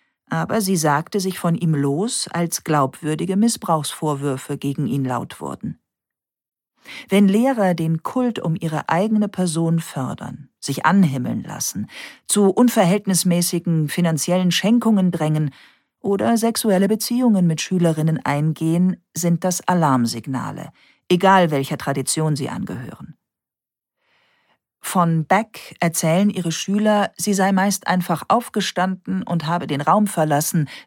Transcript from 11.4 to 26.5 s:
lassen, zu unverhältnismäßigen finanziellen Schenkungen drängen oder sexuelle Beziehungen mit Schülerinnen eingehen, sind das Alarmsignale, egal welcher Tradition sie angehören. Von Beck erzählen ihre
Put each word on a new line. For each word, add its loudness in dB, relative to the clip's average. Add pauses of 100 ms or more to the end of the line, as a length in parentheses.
lassen, -8 (400)
zu 4
unverhältnismäßigen 2
finanziellen 0
Schenkungen 2
drängen 0 (480)
oder 0
sexuelle 2
Beziehungen 2
mit 0
Schülerinnen 0
eingehen, 0 (140)
sind 0
das -2
Alarmsignale, 0 (380)
egal 6
welcher -2
Tradition -2
sie -4
angehören. -10 (1700)
Von 0
Beck -2
erzählen 2
ihre -4